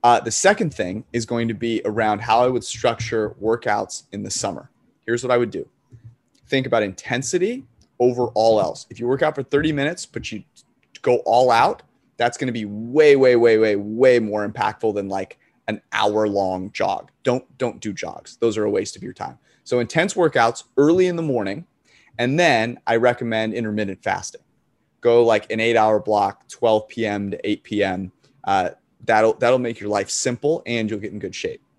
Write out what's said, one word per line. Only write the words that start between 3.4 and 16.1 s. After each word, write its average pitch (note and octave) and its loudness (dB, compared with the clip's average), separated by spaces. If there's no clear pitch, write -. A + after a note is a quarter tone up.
workouts G#2+ -2
in G#2 -10
the G2+ -10
summer. - -8
Here's A#2 -4
what B2+ -2
I B2 4
would A#2+ 0
do. - -8
Think C3+ 0
about A2 2
intensity F3 -4
over B2 2
all A2 2
else. - -4
If G#2 -20
you A#2 -4
work C3+ 0
out D#3 0
for C#3 -8
thirty D3+ 0
minutes, D3 -4
but - -12
you G#2+ -12
go B2 2
all B2 2
out, A#2+ 2
that's B2 0
gonna B2+ -4
be A2 -6
way, B2 4
way, B2+ 6
way, A#2 6
way, G#2+ 4
way A#2 4
more G#2 -4
impactful G#2+ -4
than, G2 -4
like, F#2+ -8
an G#2+ -8
hour-long G#2 -2